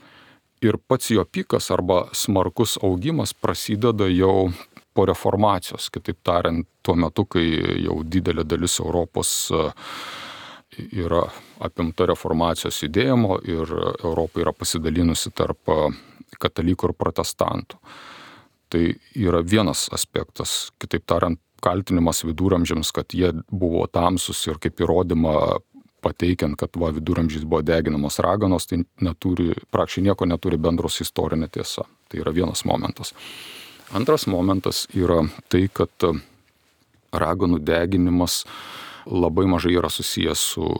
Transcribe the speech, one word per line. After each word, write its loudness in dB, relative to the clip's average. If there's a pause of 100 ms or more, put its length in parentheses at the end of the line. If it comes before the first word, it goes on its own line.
(600)
Ir 2 (100)
pats 2
jo 4
pikas -2
arba 2 (100)
smarkus 0
augimas -2
prasideda 0
jau 4 (440)
po 4
reformacijos. 0
Kitaip -8
tariant, 0 (140)
tuo 2
metu, 0
kai 2 (380)
jau -2
didelė -2
dalis -2
Europos, -2
e, 0 (1300)
yra 0 (340)
apimta -2
reformacijos 0
judėjimo 2
ir -2
Europa -2
yra 0
pasidalinusi 0
tarp, -4
e, 2 (500)
katalikų 0
ir -4
protestantų. -2 (920)
Tai 2 (280)
yra 2
vienas 2
aspektas, -6
kitaip -4
tariant, 2 (220)
kaltinimas 2
viduramžiams, 0
kad -6
jie 2 (140)
buvo 0
tamsus 0
ir -4
kaip -2
įrodymą 2 (640)
pateikiant, 0
kad -6
va, 0
viduramžiais -2
buvo 0
deginamos 0
raganos, 2
tai -2 (160)
neturi, 0 (160)
praktiškai 0
nieko 2
neturi 0
bendro 0
su -4
istorinė -2
tiesa. -8 (180)
Tai -8
yra -2
vienas 0
momentas. -2 (720)
Antras 2
momentas 0
yra 4 (220)
tai, 4
kad, 0
e, 2 (1000)
raganų 2
deginimas 2 (600)
labai 2
mažai 2
yra 2
susijęs -2
su -4 (100)